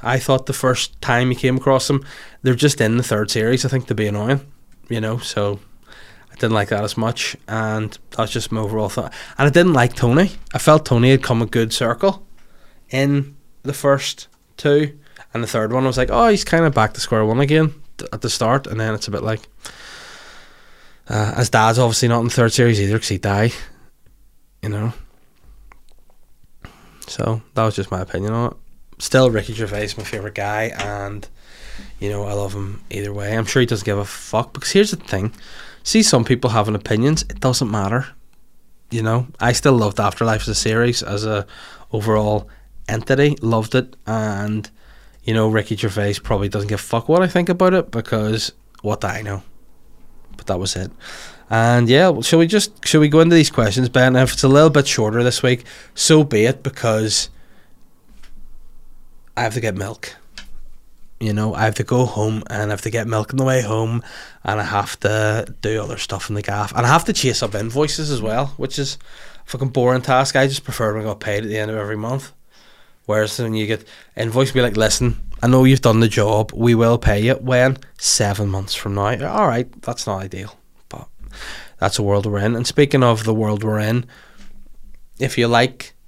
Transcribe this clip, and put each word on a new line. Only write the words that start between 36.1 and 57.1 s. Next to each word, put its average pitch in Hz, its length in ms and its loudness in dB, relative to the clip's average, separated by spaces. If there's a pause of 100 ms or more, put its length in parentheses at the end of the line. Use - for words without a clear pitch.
people 123 240 2
having 110 260 0
opinions, 120 540 0
it - 100 -12
doesn't 127 320 0
matter. 107 360 -2 (840)
You 113 120 -2
know, 117 240 0 (120)
I 120 140 2
still 135 200 2
loved 107 260 2
Afterlife 107 420 0
as - 80 -8
a 104 60 -2
series, 117 480 0
as 104 220 -6
a 107 200 -2 (480)
overall 107 560 0 (400)
entity, 135 520 2
loved 113 340 0
it, 127 200 -2 (120)
and, 107 600 -4 (540)
you 113 100 -2
know, 110 140 4
Ricky 110 300 0
Gervais 101 460 -2
probably 101 260 0
doesn't 101 200 -4
give 104 100 -2
a - 40 -12
fuck 117 240 -4
what 165 140 4
I 185 60 2
think 175 220 0
about 180 260 2
it, - 160 0
because 110 600 -2 (300)
what 104 200 -4
do 101 60 -2
I - 140 -8
know? 101 220 -8 (920)
But - 120 -18
that 92 120 -2
was 92 160 -4
it. 95 160 -8 (580)
And 117 380 4
yeah, 151 220 6
well, 156 140 0
shall 165 160 4
we 165 80 6
just, - 380 -2
shall 156 140 4
we 151 100 6
go 160 120 6
into 170 140 6
these 151 160 6
questions, 120 360 2
Ben? 127 300 4
If 127 160 4
it's - 100 -2
a 135 60 6
little 151 200 8
bit 143 180 4
shorter 113 360 0
this 123 180 0
week, 123 220 0 (320)
so 156 280 6
be 110 220 4
it, 135 180 0
because 110 640 -2 (2000)